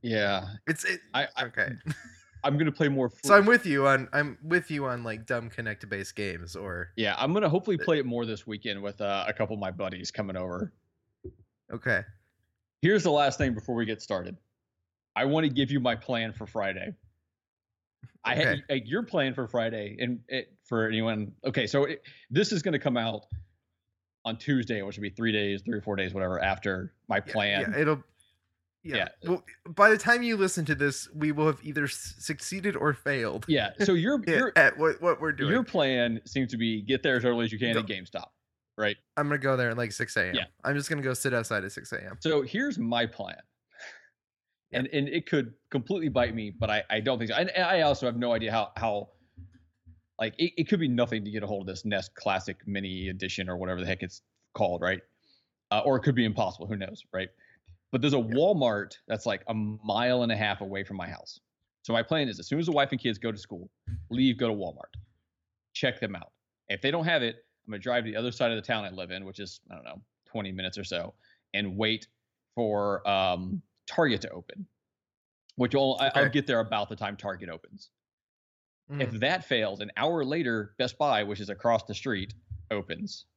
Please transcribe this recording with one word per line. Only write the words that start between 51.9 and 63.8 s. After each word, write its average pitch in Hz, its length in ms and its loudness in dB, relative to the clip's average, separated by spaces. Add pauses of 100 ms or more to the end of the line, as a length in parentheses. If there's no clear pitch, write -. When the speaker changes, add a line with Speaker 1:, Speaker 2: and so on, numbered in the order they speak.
Speaker 1:
Classic 95 520 -2
Mini 95 420 -4
Edition 95 400 -6
or 90 80 -4
whatever 90 240 -4
the 87 60 -4
heck 90 160 -4
it's - 180 -10 (340)
called, 87 280 0
right? 92 180 0 (720)
Uh, 104 140 2
or 135 120 4
it 123 40 2
could 139 140 4
be 120 100 4
impossible. 101 420 -2
Who 104 100 -4
knows, 95 360 -10
right? 92 160 -4 (640)
But 123 100 0
there's 143 120 4
a 139 40 4
Speaker 2:
Yeah. 120 60 2 (100)
Speaker 1:
Walmart 127 720 2
that's, 110 180 -4
like, 101 240 -2
a 113 60 -2
mile 107 720 0
and 117 80 2
a 107 40 0
half 104 240 0
away 98 240 -6
from 98 140 -10
my 85 100 -6
house. - 320 -14 (420)
So 117 120 -4
my 117 80 4
plan 147 260 2
is, 98 100 -6
as - 80 -12
soon 139 120 0
as 165 80 2
the 175 60 0
wife 139 180 4
and 131 100 -2
kids 113 160 0
go 113 160 -4
to 101 60 -8
school, 92 320 -14 (400)